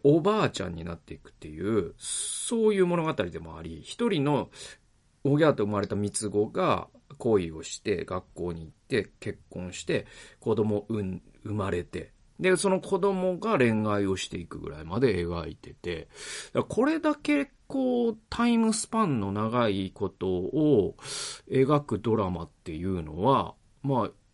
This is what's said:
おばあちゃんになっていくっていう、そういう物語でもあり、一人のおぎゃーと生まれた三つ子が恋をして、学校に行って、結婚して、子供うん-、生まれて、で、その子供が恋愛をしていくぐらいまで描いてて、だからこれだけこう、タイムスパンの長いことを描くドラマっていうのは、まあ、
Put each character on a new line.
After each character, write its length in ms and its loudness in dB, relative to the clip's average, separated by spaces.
お 160 8
ば 240 2
あ 60 2
ち 120 -6
ゃ 60 -4
ん 80 -8
に 80 -10
な 100 -6
っ 20 -16
て 160 -16
い 60 -14
く 120 -20
っ 20 -20
て 160 -18
い 120 -10
う、 380 0
そ 680 -2
う 60 4
い 60 2
う 60 6
物 160 0
語 100 0
で 160 -8
も 180 -14
あ 60 -12
り、 200 -10
一 240 -2
人 140 0
の 280 0
お 120 2
ぎ 80 6
ゃ 60 8
ー 40 6
と 100 0
生 80 -2
ま 80 0
れ 80 -2
た 80 -2
三 160 0
つ 180 -4
子 180 2
が 380 0
恋 320 2
を 140 -12
し 180 -12
て、 220 -2
学 200 -6
校 180 -6
に 140 -10
行 20 -16
っ 20 -18
て、 480 -4
結 220 -10
婚 220 -10
し 100 -12
て、 240 -4
子 160 0
供 340 0
う 140 -2
ん-、 200 -6
生 120 -6
ま 180 -2
れ 100 -2
て、 300 -10
で、 160 4
そ 120 0
の 120 2
子 180 -2
供 400 0
が 200 0
恋 280 2
愛 220 0
を 80 0
し 120 -8
て 100 -8
い 80 -10
く 120 -12
ぐ 120 -10
ら 100 -12
い 40 -12
ま 140 -4
で 160 4
描 240 -4
い 60 -12
て 180 -20
て、 360 -8
だ 100 0
か 60 -4
ら 60 -6
こ 100 2
れ 140 2
だ 160 0
け 380 -2
こ 420 0
う、 80 -6
タ 200 2
イ 100 4
ム 160 4
ス 140 -4
パ 160 2
ン 160 2
の 100 -2
長 380 2
い 260 0
こ 140 -4
と 200 -4
を 680 4
描 320 4
く 200 -2
ド 160 2
ラ 140 2
マ 120 -4
っ 80 -12
て 100 -8
い 120 -6
う 180 -2
の 180 -6
は、 320 2
ま 240 0
あ、 40 -6